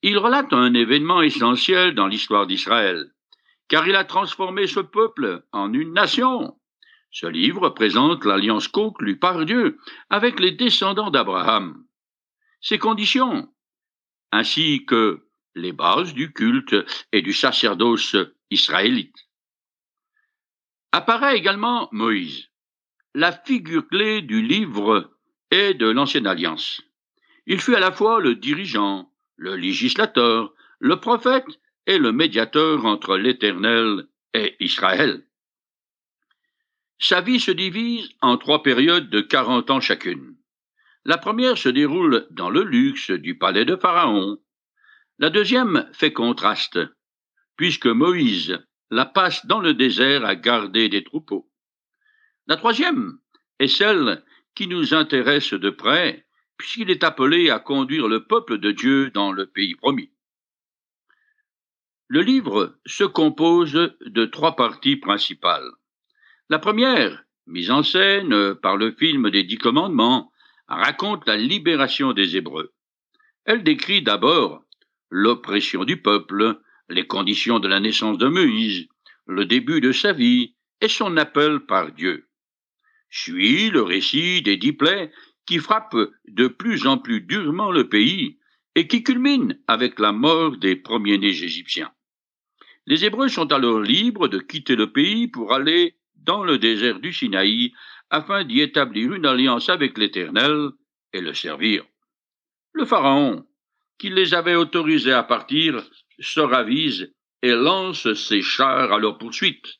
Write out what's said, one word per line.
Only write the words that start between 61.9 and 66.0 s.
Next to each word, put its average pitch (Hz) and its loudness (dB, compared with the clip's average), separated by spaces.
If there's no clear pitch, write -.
Le 147 0
livre 202 0
se - -2
compose 165 2
de 113 0
trois 156 -2
parties 131 0
principales. 90 -2